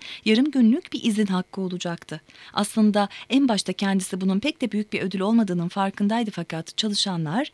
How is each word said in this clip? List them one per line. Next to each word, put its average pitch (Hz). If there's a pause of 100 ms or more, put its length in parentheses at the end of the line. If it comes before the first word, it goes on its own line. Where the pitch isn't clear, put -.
(240)
yarım 240
günlük 262
bir -
izin 214
hakkı 185
olacaktı. 175 (320)
Aslında 208 (220)
en 269
başta 196
kendisi 190
bunun 190
pek 294
de 233
büyük 208
bir -
ödül 190
olmadığının 190
farkındaydı 202
fakat 165
çalışanlar 202